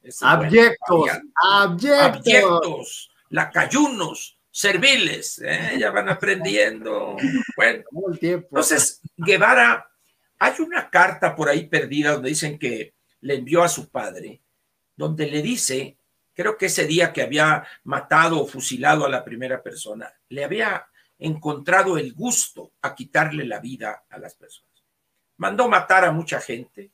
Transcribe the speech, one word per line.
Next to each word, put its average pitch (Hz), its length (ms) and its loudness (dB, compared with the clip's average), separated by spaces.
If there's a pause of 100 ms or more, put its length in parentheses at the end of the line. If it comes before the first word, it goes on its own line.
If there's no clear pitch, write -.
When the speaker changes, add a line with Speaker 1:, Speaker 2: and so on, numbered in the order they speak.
Speaker 1:
Ese, - 220 -14
bueno, 151 200 4
Speaker 2:
Abyectos, 208 560 6
Speaker 1:
babiante. - 300 -2 (140)
Speaker 2:
abyectos. 202 580 4
Speaker 1:
Abyectos, 180 1080 2 (180)
lacayunos, 170 1080 -2 (120)
serviles, 202 960 0
¿eh? 165 340 -4
Ya 214 140 -2
van 196 180 -2
aprendiendo. 208 1040 -2 (400)
Bueno, 220 360 0
Speaker 2:
Todo 180 200 -6
el 160 80 -8
tiempo. 175 320 -4
Speaker 1:
entonces, 147 500 0 (140)
Guevara, 220 720 4 (520)
hay 254 200 2
una 330 300 -4
carta 180 460 4
por 156 140 -2
ahí 160 180 0
perdida 147 460 0
donde 131 160 -4
dicen 151 280 -4
que 120 380 -8 (260)
le 139 140 -4
envió 139 280 2
a 170 60 2
su - 200 -8
padre, 92 520 -12 (540)
donde 156 320 -4
le 147 140 -4
dice, 139 560 -4 (360)
creo - 240 -4
que 190 100 -2
ese 170 180 -2
día 165 280 2
que 139 80 -4
había 151 420 2 (200)
matado 156 580 2
o - 60 -2
fusilado 139 580 0
a 135 40 0
la 127 140 -4
primera 123 380 -8
persona, 107 500 -14 (180)
le 139 140 -8
había 196 440 -4 (320)
encontrado 156 800 0
el 131 160 -6
gusto - 580 -6 (100)
a 135 140 -8
quitarle 151 500 -4
la 107 140 -8
vida 113 500 -12
a 107 80 -20
las - 180 -18
personas. - 320 -20 (680)
Mandó 202 300 0
matar 185 360 4
a 165 80 4
mucha 156 300 -4
gente 127 520 -14